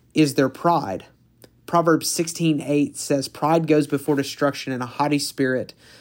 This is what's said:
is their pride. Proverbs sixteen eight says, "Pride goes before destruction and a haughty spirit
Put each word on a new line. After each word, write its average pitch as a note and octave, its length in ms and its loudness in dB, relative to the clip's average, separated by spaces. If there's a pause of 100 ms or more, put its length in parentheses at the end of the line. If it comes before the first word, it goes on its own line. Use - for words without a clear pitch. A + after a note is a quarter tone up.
(140)
is D3 200 2
their C3+ 140 2
pride. C3+ 560 -2 (640)
Proverbs E3 420 2
sixteen D#3+ 520 -2
eight C#3+ 360 0
says, C#3 320 -2
"Pride D#3+ 400 0
goes D3+ 180 4
before D3 300 -2
destruction C#3 560 -4
and B2 100 -4
a B2 40 -6
haughty C#3+ 340 0
spirit - 540 -2 (260)